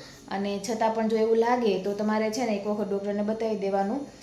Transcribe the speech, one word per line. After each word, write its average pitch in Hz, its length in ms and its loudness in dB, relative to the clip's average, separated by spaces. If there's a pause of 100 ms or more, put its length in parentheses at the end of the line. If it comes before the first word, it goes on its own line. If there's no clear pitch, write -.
(280)
અને 202 320 -4 (100)
છતાં 220 240 0
પણ 220 140 0
જો 220 80 2
એવું 226 200 4
લાગે 226 460 4
તો 202 100 -2
તમારે 214 380 0
છે 247 160 -2
ને 214 100 0
એક 196 100 -4
વખત 208 240 -2
ડૉક્ટરને 202 320 -2
બતાવી 220 340 -2
દેવાનું 196 500 0 (160)